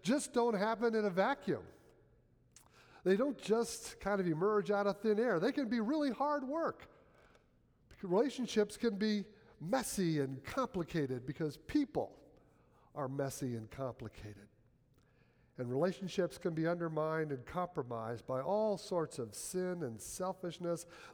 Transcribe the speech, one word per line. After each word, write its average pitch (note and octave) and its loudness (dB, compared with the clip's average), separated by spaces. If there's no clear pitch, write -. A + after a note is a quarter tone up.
just B3 0
don't A#3 4
happen A3 2
in G#3+ 4
a G3+ 2
vacuum. F#3 2
They F#3 6
don't B3+ 2
just - 0
kind G3+ 0
of F3+ 0
emerge F#3+ 4
out G3+ 4
of G3 2
thin G#3+ 4
air. A#3 4
They A#3+ 4
can C4+ -2
be A#3 0
really C#4+ 2
hard D4 2
work. C#4+ -4
Relationships G#3 2
can A3+ 2
be G#3 2
messy F3+ 0
and C3+ -2
complicated C#3 -2
because D3 -4
people - 0
are C#3+ -2
messy C3+ -4
and A2 -8
complicated. G#2 -10
And B2 -4
relationships F3 0
can F3 -2
be D#3+ 2
undermined D#3 0
and B2+ -4
compromised A#2+ -4
by C3 0
all G3+ 2
sorts E3 -2
of A2+ -6
sin F3+ -4
and A#2 -4
selfishness, F3 -4